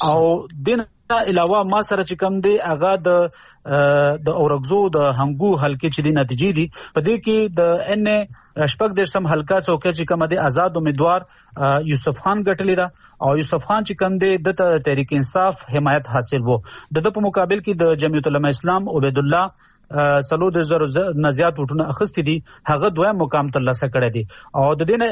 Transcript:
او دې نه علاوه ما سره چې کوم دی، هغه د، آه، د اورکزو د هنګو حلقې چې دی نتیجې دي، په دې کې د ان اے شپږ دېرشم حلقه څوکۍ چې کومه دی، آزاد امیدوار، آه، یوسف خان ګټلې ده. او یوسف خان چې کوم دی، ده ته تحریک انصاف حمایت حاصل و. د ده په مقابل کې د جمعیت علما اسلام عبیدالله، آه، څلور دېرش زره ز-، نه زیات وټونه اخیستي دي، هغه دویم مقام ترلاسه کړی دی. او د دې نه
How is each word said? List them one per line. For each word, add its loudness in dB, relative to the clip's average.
او 2
دې -4
نه -6
علاوه 2
ما 0
سره -2
چې -8
کوم -2
دی، 2
هغه 0
د، -2
آه، 2
د -2
اورکزو 0
د 0
هنګو 0
حلقې -2
چې -2
دی 2
نتیجې 0
دي، 0
په 0
دې 2
کې 2
د 4
ان 0
اے 2
شپږ 0
دېرشم 0
حلقه 0
څوکۍ 0
چې -4
کومه 0
دی، -2
آزاد 2
امیدوار، 2
آه، 2
یوسف -2
خان 0
ګټلې 0
ده. 0
او 2
یوسف 0
خان 2
چې -6
کوم 0
دی، 2
ده -2
ته 2
تحریک -2
انصاف 2
حمایت 0
حاصل -2
و. 2
د 0
ده 2
په -2
مقابل 0
کې -2
د 4
جمعیت -2
علما 0
اسلام 0
عبیدالله، 2
آه، 2
څلور 0
دېرش 0
زره 2
ز-، 0
نه 2
زیات 2
وټونه -2
اخیستي -2
دي، 0
هغه 2
دویم 0
مقام 0
ترلاسه -2
کړی 0
دی. -4
او 2
د 0
دې 2
نه 0